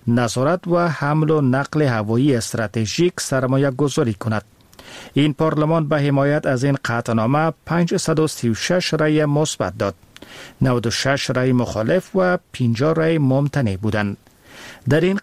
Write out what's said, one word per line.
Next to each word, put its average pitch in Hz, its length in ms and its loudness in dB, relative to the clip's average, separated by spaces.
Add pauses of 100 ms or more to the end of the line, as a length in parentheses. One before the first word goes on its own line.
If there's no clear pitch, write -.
نظارت 127 600 0
و 175 200 2
حمل 151 420 0
و 156 120 2
نقل 135 400 0
هوایی 120 540 2
استراتژیک 113 840 -2
سرمایه 135 520 0
گذاری 131 420 0
کند. 110 300 -4 (680)
این 143 200 2
پارلمان 156 540 0
به 151 140 0
حمایت 143 440 2
از 131 180 0
این 139 220 2
قطعنامه 120 680 0 (120)
پنجصد 170 540 0
و 156 80 2
سی - 220 -4
و 113 40 2
شش 175 400 -2
رأی 151 320 2
مثبت 147 520 -2
داد، 101 180 -2 (640)
نود 123 260 2
و 113 40 0
شش 135 380 -2
رأی 127 220 0
مخالف 123 640 0
و 180 220 2 (160)
پنجاه 123 400 0
رأی 160 240 0
ممتنع 135 580 0
بودند. 101 420 -2 (720)
در 151 120 4
این 190 220 0